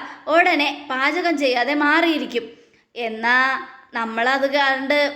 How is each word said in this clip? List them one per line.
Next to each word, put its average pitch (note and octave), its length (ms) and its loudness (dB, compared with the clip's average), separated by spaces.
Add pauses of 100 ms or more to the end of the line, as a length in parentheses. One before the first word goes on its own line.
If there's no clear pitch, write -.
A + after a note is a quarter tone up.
(260)
ഉടനെ D#4 640 2
പാചകം D4+ 480 0
ചെയ്യാതെ B3+ 360 0
മാറിയിരിക്കും. D4 760 0 (460)
എന്നാ A#3+ 680 0 (280)
നമ്മളത് A#3+ 600 0
കണ്ട് C#4 600 2